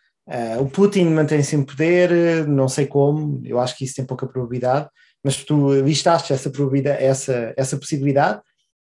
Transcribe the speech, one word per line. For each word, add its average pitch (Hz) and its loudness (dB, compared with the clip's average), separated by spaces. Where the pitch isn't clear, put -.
Ah, 117 -6
o 135 -2
Putin 196 2
mantém-se 156 2
em 143 2
poder, 170 2
não 135 2
sei 135 -2
como, 143 0
eu 120 -4
acho 127 -4
que 139 -10
isso 131 -8
tem 135 -6
pouca 131 -8
probabilidade, 127 -4
mas 135 -2
tu 143 2
listaste 160 2
essa 143 -4
probabilidade, 139 -2
essa, 131 -2
essa 135 -4
possibilidade, 143 0